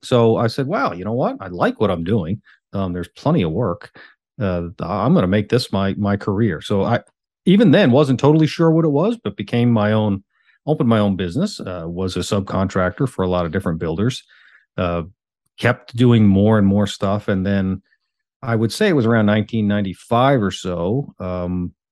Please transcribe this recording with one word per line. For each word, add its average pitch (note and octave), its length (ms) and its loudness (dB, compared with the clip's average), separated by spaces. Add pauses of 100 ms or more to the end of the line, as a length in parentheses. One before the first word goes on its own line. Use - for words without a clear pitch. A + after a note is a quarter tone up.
So A#2 320 4
I A2 100 0
said, B2+ 220 -4
"Wow, A3+ 240 -2
you F3 120 -10
know A3 100 -4
what? B3 260 -2
I - 80 -12
like A#3 320 -2
what G3+ 100 2
I'm E2 140 -2
doing. F#2+ 360 -2 (340)
Um, F#2+ 200 -4
there's F2 140 -8
plenty D3+ 340 -2
of D#2+ 100 0
work. F#2 460 -6 (420)
Uh, F2+ 280 -2 (120)
I'm G2+ 360 0
gonna G2+ 120 2
make G2+ 220 0
this - 220 0
my, G2 240 -2
my G2+ 220 -2
career." G2 440 -2
So G2 220 -2
I, A#2 160 0 (460)
even G3 260 6
then, E3+ 180 6
wasn't C3 300 4
totally D#3 260 4
sure E3 240 2
what D#3+ 160 2
it D#3 40 0
was, F#3 280 0
but G2+ 200 -8
became A#2+ 340 0
my G#2+ 220 2
own, G#2+ 300 0 (440)
opened D3 220 0
my A2 100 4
own G2+ 160 2
business, G2 440 -4
uh, F2+ 280 -10
was F2+ 280 -6
a F#2 40 -2
subcontractor F#2+ 880 -2
for - 140 -6
a F2+ 60 0
lot F2+ 180 -2
of D#2+ 40 -6
different E2+ 280 -4
builders, F2+ 440 -4 (540)
uh, F2 260 -4 (540)
kept - 380 -4
doing A#2 320 4
more G#2 320 4
and G2 80 4
more G2+ 180 2
stuff. G2 420 -4
And F#2+ 160 -2
then G2 380 -2 (640)
I A#2 120 -4
would A2+ 180 -2
say G#3+ 160 0
it F3 40 2
was C3 120 2
around A2+ 220 2
nineteen G#2+ 400 0
ninety-five G#2 760 0
or F#2+ 100 0
so. F#2 680 -4
Um, F2+ 540 -6 (180)